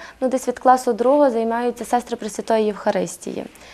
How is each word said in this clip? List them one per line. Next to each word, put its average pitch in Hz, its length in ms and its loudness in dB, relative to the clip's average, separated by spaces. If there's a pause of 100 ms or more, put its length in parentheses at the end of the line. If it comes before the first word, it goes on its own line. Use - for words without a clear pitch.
(220)
ну, 262 60 0
десь 254 200 -2
від 196 120 -4
класу 254 340 4
другого, 262 380 4
займаються 226 540 -2
сестри 240 300 -2
Пресвятої 220 500 -2
Євхаристії. 202 800 -4 (280)